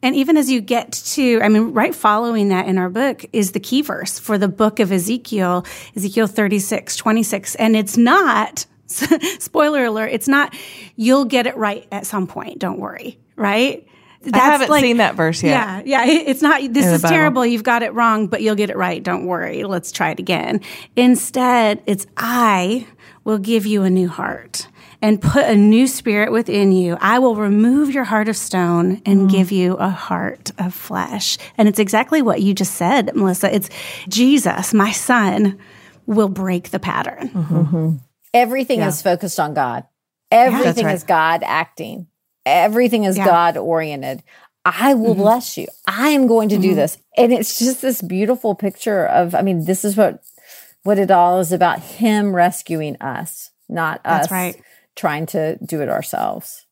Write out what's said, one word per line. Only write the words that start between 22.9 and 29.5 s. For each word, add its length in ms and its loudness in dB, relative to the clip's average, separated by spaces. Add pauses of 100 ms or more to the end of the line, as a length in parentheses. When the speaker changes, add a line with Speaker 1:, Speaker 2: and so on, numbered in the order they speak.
Speaker 1:
will 140 0
give 280 0
you 160 2
a 80 2
new 180 2
heart 600 -8 (320)
and 200 2
put 260 4
a 100 4
new 320 6
spirit 420 -2
within 400 0
you. 300 2
I 180 2
will 160 4
remove 580 2
your 120 -2
heart 240 0
of 80 -2
stone 680 0
and 180 4
Speaker 2:
Mm. 100 4
Speaker 1:
give 180 2